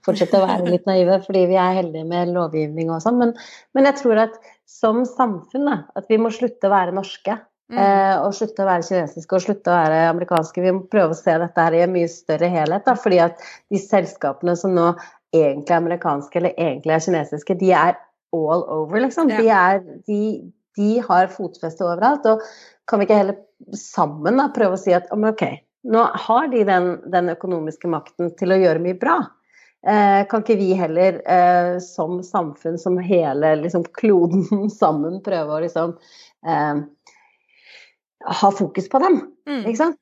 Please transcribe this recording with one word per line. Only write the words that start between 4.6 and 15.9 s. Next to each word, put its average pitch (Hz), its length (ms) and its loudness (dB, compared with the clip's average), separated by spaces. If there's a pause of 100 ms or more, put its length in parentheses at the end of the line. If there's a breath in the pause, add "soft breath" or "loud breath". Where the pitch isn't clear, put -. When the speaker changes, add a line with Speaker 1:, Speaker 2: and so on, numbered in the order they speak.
Speaker 1:
som 233 400 0
samfunn, 247 640 -4
da, 196 80 -2 (160)
at - 160 -10
vi 220 80 4
må 226 160 0
slutte 240 320 -4
å 196 80 2
være 180 180 2
norske, 196 460 -8 (320)
Speaker 2:
Mm. 240 80 -6
Speaker 1:
eh, 196 420 4
og 196 140 -2
slutte 220 260 -6
å 196 80 0
være 180 160 0
kinesiske, 165 480 -4
og 185 80 2
slutte 196 300 -4
å 175 80 4
være 160 320 4
amerikanske. 170 500 -2
Vi 185 120 2
må 190 180 -2
prøve 170 240 2
å - 20 -6
se 165 220 0
dette 170 180 -4
her 165 160 2
i 165 80 2
en 180 140 2
mye 170 180 0
større 160 380 -2
helhet, 170 340 -2
da, 262 100 2
fordi 180 300 2
at 170 140 -2 (320 loud breath)
de 202 100 -2
selskapene 175 760 -2
som 185 200 -2
nå 170 160 4 (420 loud breath)
egentlig 147 400 2
er 165 80 2
amerikanske, 165 560 -4